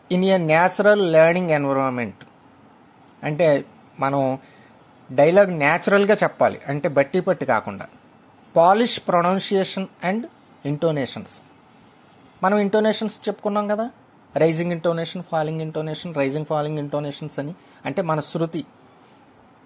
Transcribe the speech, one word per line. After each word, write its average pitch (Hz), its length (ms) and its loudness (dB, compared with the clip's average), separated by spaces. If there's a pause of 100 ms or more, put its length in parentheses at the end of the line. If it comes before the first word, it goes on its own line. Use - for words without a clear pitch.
(140)
in 180 100 2
a 190 140 4
natural 180 640 4
learning 170 480 4 (120)
environment. 131 640 -2 (960)
అంటే 147 420 2 (340)
మనం 135 400 0 (720)
డైలాగ్ 170 420 4
న్యాచురల్గా 175 720 2
చెప్పాలి, 120 440 0
అంటే 143 220 -2
బట్టి 139 320 0
పట్టి 175 240 -2
కాకుండా. 107 420 -4 (680)
Polish 202 420 4 (100)
pronunciation 185 760 0
and 190 380 -6 (460)
intonations. 147 600 -4 (1160)
మనం 196 140 2
ఇంటోనేషన్స్ 214 720 0
చెప్పుకున్నాం 208 380 -4
కదా, 214 220 -4 (460)
రైజింగ్ 165 360 0
ఇంటోనేషన్, 165 520 -4
ఫాలింగ్ 160 380 -4
ఇంటోనేషన్, 156 540 -8
రైజింగ్ 143 300 -2
ఫాలింగ్ 151 340 -4
ఇంటోనేషన్స్ 147 600 -8
అని. 147 160 -10 (300)
అంటే 139 160 -4
మన 156 180 -2
శృతి, 160 460 -6 (1000)